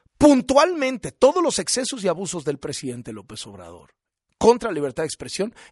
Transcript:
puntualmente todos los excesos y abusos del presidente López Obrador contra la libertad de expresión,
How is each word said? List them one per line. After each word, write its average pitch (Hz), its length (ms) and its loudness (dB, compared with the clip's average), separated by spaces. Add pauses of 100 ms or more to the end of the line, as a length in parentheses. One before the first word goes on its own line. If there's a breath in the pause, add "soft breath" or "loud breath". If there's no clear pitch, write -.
(160)
puntualmente 269 960 4
todos 302 300 4
los 285 160 -2
excesos 226 460 -6
y 196 40 0
abusos 170 360 -6
del 151 140 -4
presidente 123 540 -12
López 107 340 -16
Obrador 87 480 -20 (440)
contra 226 320 2
la 180 40 -6
libertad 143 280 -6
de 156 60 -4
expresión, 185 460 -8 (180 loud breath)